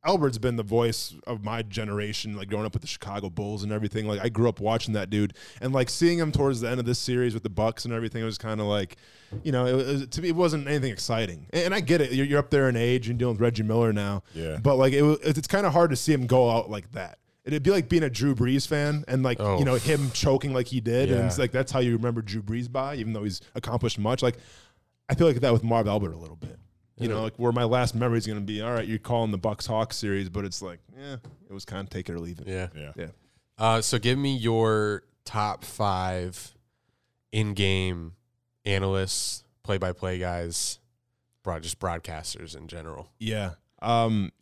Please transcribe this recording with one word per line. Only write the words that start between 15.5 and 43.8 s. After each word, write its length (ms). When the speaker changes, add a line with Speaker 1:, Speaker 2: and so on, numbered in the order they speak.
Speaker 1:
hard 180
to 80
see 160
him 140
go 220
out 200
like 240
that. 240
It'd 180
be 80
like 200
being 120
a 80
Drew 240
Brees 340
fan 400
and, 160
like, 160
Speaker 3:
Oh. 200
Speaker 1:
you 60
know, 100
him 360
choking 420
like 140
he 140
did. 300
And 140
it's 120
Speaker 3:
Yeah. 60
Speaker 1:
like, 80
that's 200
how 80
you 160
remember 280
Drew 200
Brees 280
by, 240
even 180
though 100
he's 160
accomplished 440
much. 240
Like, 140
I 60
feel 120
like 140
that 120
with 100
Marv 240
Albert 260
a 40
little 200
bit. 200
You 100
Speaker 3:
Yeah. 80
Speaker 1:
know, 80
like, 120
where 160
my 140
last 280
memory 240
is 80
gonna 160
be, 200
"All 120
right, 140
you're 100
calling 320
the 80
Bucks 300
Hawks 300
series," 320
but 160
it's 180
like, 160
yeah, 200
it 60
was 120
kinda 220
take 220
it 40
or 60
leave 200
it. 80
Speaker 3:
Yeah. 280
Speaker 2:
Yeah. 200
Speaker 1:
Yeah. 120
Speaker 3:
Uh, 220
so 180
give 180
me 180
your 680
top 400
five 880
in-game 840
analysts, 800
play-by-play 560
guys, 600
broad-, 200
just 160
broadcasters 760
in 120
general. 420
Speaker 1:
Yeah. 320